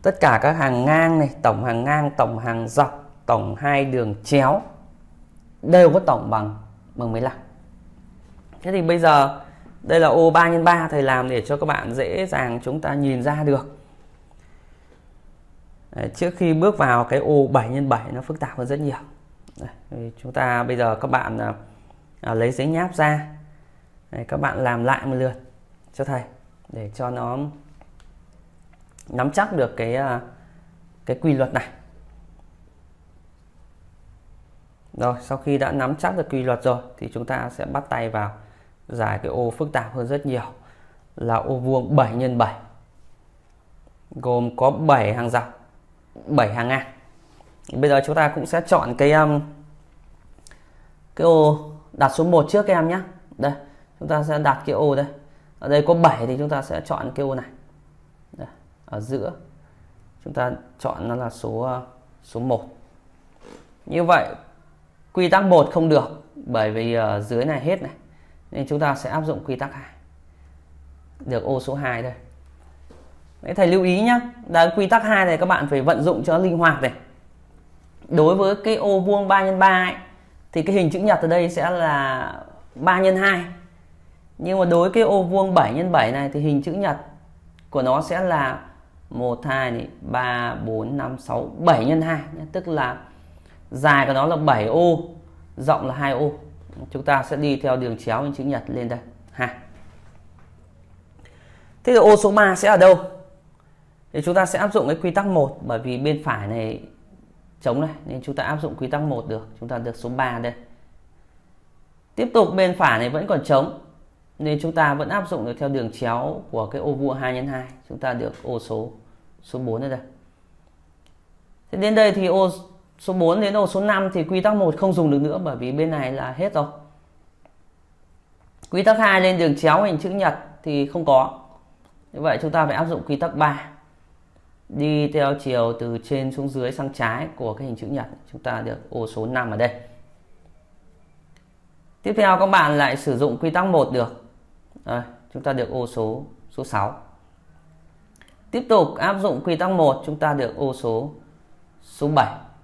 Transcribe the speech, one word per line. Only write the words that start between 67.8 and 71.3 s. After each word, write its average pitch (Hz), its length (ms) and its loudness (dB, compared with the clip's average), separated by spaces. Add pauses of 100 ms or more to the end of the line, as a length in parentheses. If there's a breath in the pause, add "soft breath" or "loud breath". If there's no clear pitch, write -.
này. - 100 -10 (600 soft breath)
Nên 135 160 -6
chúng 147 120 -2
ta 147 160 0
sẽ - 140 -10
áp 156 120 -4
dụng 151 240 -6
quy 131 100 -4
tắc 135 180 -10
hai. - 180 -20 (1300 soft breath)
Được 127 240 -4